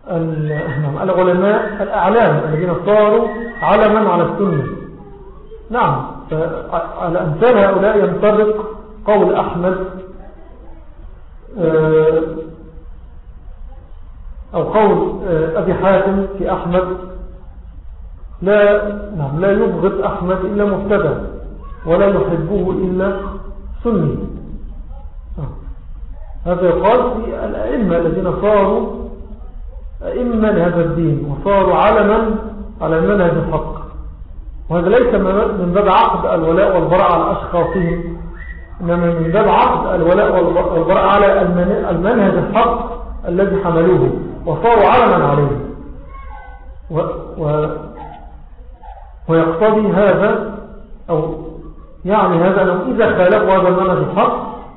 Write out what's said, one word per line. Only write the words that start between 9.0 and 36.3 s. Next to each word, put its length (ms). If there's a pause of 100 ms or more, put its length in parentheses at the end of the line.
قول 280
أحمد، 520 (1700)
آه، 640 (2250)
أو 80
قول، 680
آه، 300
أبي 160
حاتم 520 (120)
في 140
أحمد: 440 (1500)
"لا، 460 (280)
نعم، 240
لا 120
يبغض 480
أحمد 440
إلا 200
مبتدع، 480 (720)
ولا 200
يحبه 640
إلا 500 (640)
سني". 340 (1200)
آه. 1120
هذا 180
يقال 560
في 200
الأئمة 520
الذين 460
صاروا 640 (960)
أئمة 480
لهذا 300
الدين 520
وصاروا 420
علما 640 (440)
على 180
المنهج 320
الحق، 440 (960)
وهذا 180
ليس 260
من، 200
من 400
باب 140
عقد 380
الولاء 480